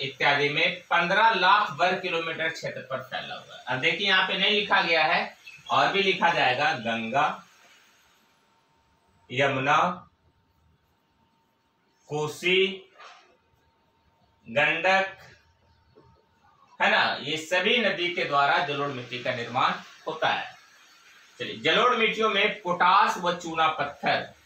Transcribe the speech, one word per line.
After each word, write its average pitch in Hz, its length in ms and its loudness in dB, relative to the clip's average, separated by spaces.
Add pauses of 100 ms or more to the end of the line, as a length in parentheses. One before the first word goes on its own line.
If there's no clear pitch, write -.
इत्यादि 139 480 0
में 170 340 -2
पन्द्रह 196 520 2
लाख 185 380 4
वर्ग - 300 0
किलोमीटर 165 480 -4
क्षेत्र - 320 -8
पर - 200 -8
फैला - 320 -10
हुआ - 220 -16
है। - 100 -20
अब 127 140 -4
देखिए 165 280 0
यहाँ 196 200 4
पे 190 100 -4
नहीं 196 140 2
लिखा 202 300 2
गया 165 220 2
है, 185 300 -2 (360)
और - 180 4
भी 190 140 0
लिखा 180 280 2
जाएगा, 131 460 2
गंगा, 113 680 -2 (1900)
यमुना, 135 480 2 (2250)
कोसी, 180 560 0 (1800)
गंडक, 165 720 0 (1600)
है - 100 4
ना, 165 120 4 (200)
ये 151 160 -4
सभी 185 420 0
नदी 175 300 0
के - 140 -4
द्वारा 143 420 2
जलोढ़ 143 240 -4
मिट्टी 123 320 -10
का 127 120 -4
निर्माण 120 380 -2 (340)
होता 156 240 -2
है। - 200 -6 (880)
चलिए, 110 180 -8
जलोढ़ 202 380 2
मिट्टियों 220 340 0
में 196 320 -2
पोटास 180 560 2
व 175 160 -2
चूना 165 360 -2
पत्थर 143 640 -4 (140)